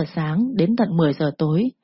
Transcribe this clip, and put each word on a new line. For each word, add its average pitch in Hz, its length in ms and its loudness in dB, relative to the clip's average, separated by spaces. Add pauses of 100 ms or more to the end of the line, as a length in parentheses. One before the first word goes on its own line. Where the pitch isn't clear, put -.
(160)
sáng 175 400 -2
đến 190 200 2
tận 220 220 0
mười 151 160 4
giờ 147 240 -2
tối 165 340 0 (120)